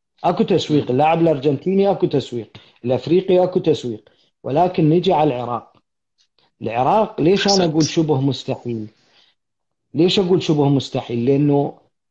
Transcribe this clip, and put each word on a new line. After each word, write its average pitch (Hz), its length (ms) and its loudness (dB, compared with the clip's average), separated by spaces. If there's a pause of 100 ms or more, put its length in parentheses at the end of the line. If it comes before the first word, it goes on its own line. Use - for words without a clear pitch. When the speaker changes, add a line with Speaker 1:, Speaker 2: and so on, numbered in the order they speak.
(240)
Speaker 1:
أكو 180 200 0
تسويق. 151 400 0
Speaker 2:
مم. - 60 -6
Speaker 1:
اللاعب 156 320 2
الأرجنتيني 165 720 0
أكو 180 140 -2
تسويق، 120 520 -6 (280)
الأفريقي 180 580 2
أكو 180 160 -2
تسويق. 143 500 -2 (340)
ولكن 160 460 0
نجي 175 240 2
على 147 220 2
العراق. 120 380 -8 (880)
العراق 135 600 0
ليش 196 260 2
أنا 202 80 4
Speaker 2:
أحسنت. 180 160 2
Speaker 1:
أقول 156 120 0
شبه 147 380 0
مستحيل؟ 120 640 -6 (1080)
ليش 175 260 0
أقول 180 240 2
شبه 147 260 2
مستحيل؟ 127 560 -2
لأنه 143 480 2 (380)